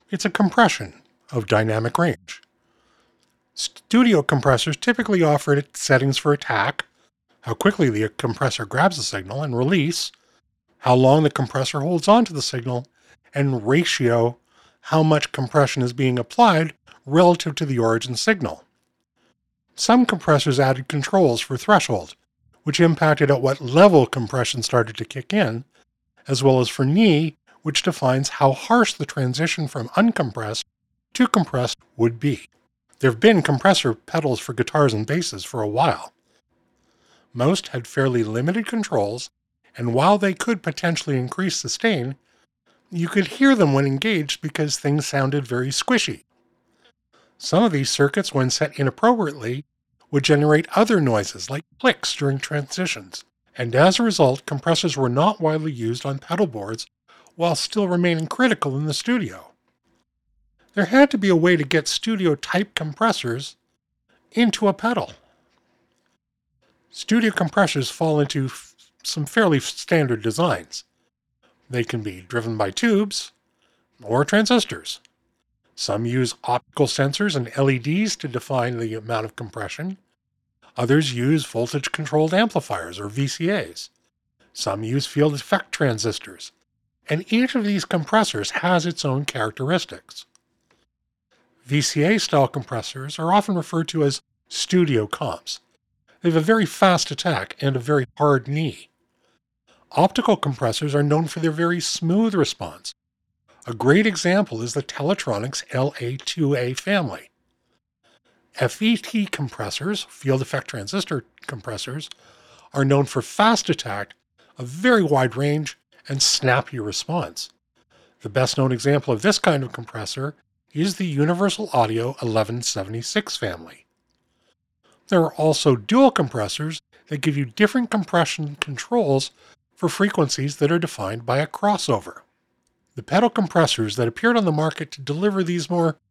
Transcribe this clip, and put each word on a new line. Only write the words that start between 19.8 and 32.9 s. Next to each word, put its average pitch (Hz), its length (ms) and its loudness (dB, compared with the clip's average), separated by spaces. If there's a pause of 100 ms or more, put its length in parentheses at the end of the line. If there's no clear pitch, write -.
compressors 147 540 2
added 131 260 2
controls 143 540 2
for - 160 -6
threshold, 113 580 0 (480)
which 147 160 -2
impacted 156 540 4
at 131 80 2
what 135 200 -2
level 151 460 6
compression 120 560 -4
started 110 360 0
to 113 60 -10
kick - 280 -10
in, 135 320 0 (640)
as 131 160 0
well 131 160 6
as 123 80 0
for - 160 -2
knee, 160 520 4 (260)
which 151 200 -2
defines 135 460 0
how 135 240 4
harsh 226 400 2
the - 140 -8
transition 139 600 -4
from 120 300 -8
uncompressed 120 720 0 (480)
to 247 120 4
compressed 127 520 -2 (180)
would 117 240 0
be. 143 280 -4 (520)